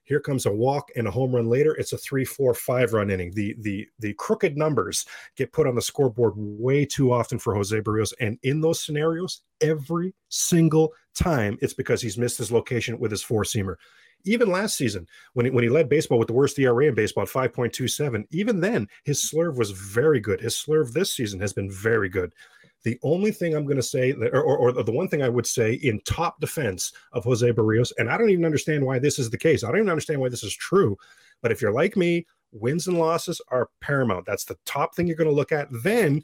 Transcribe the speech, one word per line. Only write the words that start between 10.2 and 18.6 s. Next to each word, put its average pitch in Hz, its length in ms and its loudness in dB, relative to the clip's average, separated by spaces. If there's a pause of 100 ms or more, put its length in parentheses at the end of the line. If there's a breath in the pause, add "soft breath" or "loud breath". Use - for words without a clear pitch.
single 160 640 4 (200 loud breath)
time, 123 480 0
it's 139 120 -2
because 127 280 -2
he's 107 160 -6
missed 117 200 -2
his 110 160 -4
location 113 460 -2
with 110 120 -2
his 101 100 -4
four-seamer. 98 540 -2 (480 soft breath)
Even 220 280 2
last 196 260 0
season, 101 300 -2 (260 loud breath)
when 120 140 2
he, - 20 -2
when 123 140 2
he 117 80 4
led 147 180 4
baseball 143 300 4
with 113 80 2
the 117 80 -2
worst 135 240 4
E 131 80 4
R 120 160 4
A - 20 6
in 147 80 4
baseball 104 300 0
at 98 40 -2
five 131 240 -2
point 120 220 -2
two 127 140 -4
seven, 113 420 -4
even 202 300 0
then, 170 280 0 (160 loud breath)